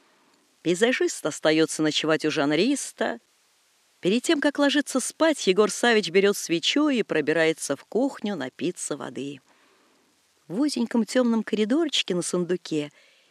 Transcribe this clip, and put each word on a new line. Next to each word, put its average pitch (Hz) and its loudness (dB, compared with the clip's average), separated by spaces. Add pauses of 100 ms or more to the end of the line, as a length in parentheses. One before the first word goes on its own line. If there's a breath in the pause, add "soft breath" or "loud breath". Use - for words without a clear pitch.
(600 soft breath)
Пейзажист 233 0
остаётся 156 2
ночевать 156 0
у 156 0
жанриста. 165 0 (800)
Перед 208 0
тем, 330 0
как 285 0
ложиться 277 0
спать, - 0
Егор 196 4
Савич 214 2
берёт 196 4
свечу 214 0
и 247 2
пробирается 160 0
в - -12
кухню 214 -2
напиться 139 -6
воды. 135 -10 (1040 soft breath)
В 190 -4
узеньком 240 0
тёмном 226 2
коридорчике 220 0
на 175 0
сундуке 165 -2 (380 soft breath)